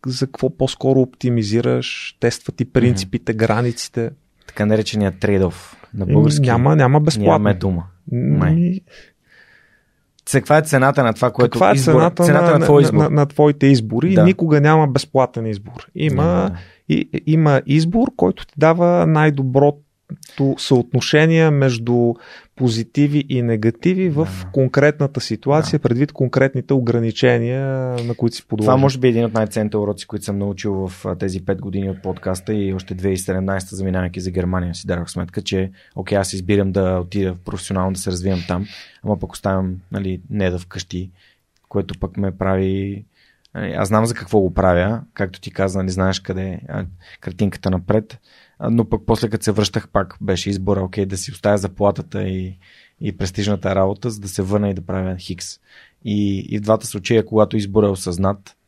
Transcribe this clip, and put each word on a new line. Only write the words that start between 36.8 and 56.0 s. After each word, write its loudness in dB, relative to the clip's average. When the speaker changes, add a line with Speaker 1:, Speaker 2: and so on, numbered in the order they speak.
Speaker 2:
отида -4
професионално -6
да -6
се -6
развивам -4
там, -4
ама -2
пък -10
оставям, -4
нали, -6
Неда -2
вкъщи, -10
което -6
пък -8
ме -2
прави, -4
нали, -8
аз -2
знам 2
за -4
какво 0
го 0
правя, 2
както -8
ти -14
каза, -4
нали, -4
знаеш -2
къде -8
е, -10
а, -8
картинката -4
напред, -2
а, -4
но 2
пък -4
после, 0
като -6
се 0
връщах, -2
пак -2
беше -4
избора, -2
окей, -4
да -8
си -10
оставя 0
заплатата -2
и, -6
и -6
престижната -4
работа, -2
за -12
да -12
се -6
върна 0
и -4
да -8
правя -6
Хикс. -12